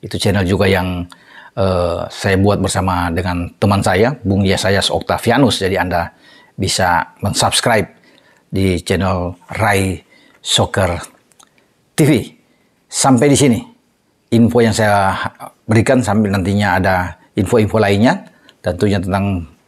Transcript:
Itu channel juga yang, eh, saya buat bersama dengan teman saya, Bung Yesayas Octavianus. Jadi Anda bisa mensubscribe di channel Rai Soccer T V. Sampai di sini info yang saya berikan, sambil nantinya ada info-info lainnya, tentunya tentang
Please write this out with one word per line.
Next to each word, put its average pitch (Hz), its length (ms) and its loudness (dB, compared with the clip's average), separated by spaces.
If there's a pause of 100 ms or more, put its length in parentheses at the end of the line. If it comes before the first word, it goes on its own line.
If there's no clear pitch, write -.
Itu - 160 -10
channel 98 240 0
juga 95 240 0
yang, 92 400 0 (480)
eh, 90 560 -2
saya - 300 -2
buat 101 180 2
bersama 92 560 -2
dengan 87 380 -6 (100)
teman 101 220 2
saya, 110 420 2
Bung 95 160 0
Yesayas 95 480 0
Octavianus. 104 720 0
Jadi 95 160 -2
Anda 87 340 -4 (460)
bisa 90 640 -2
mensubscribe 104 720 0 (560)
di 95 320 0
channel 90 560 -2 (160)
Rai 98 480 0 (400)
Soccer 92 560 -2 (960)
T - 80 -8
V. 151 100 4 (800)
Sampai 135 400 2
di 139 80 4
sini 127 220 2 (760)
info 117 320 4
yang 110 80 2
saya 101 400 2 (560)
berikan, 113 320 2
sambil 104 320 0
nantinya 98 480 0
ada 92 140 2 (420)
info-info 107 400 2
lainnya, 107 480 2 (400)
tentunya 98 320 0
tentang 98 480 -2 (220)